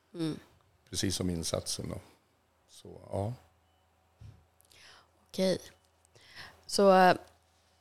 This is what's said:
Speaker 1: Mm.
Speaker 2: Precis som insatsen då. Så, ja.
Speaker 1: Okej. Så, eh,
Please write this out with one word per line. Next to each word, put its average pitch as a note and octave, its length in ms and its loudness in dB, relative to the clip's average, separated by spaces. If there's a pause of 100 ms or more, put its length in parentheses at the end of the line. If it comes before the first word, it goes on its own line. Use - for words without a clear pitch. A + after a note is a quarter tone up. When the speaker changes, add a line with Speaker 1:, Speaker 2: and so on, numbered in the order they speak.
(140)
Speaker 1:
Mm. D#3+ 240 -8 (520)
Speaker 2:
Precis F#2 260 -4
som F#2 140 -4
insatsen - 580 -6
då. - 120 -10 (680)
Så, F2 320 -20 (100)
ja. G2+ 220 -4 (2000)
Speaker 1:
Okej. F#3 300 -2 (1080)
Så, G3+ 300 6
eh, F3+ 200 8 (640)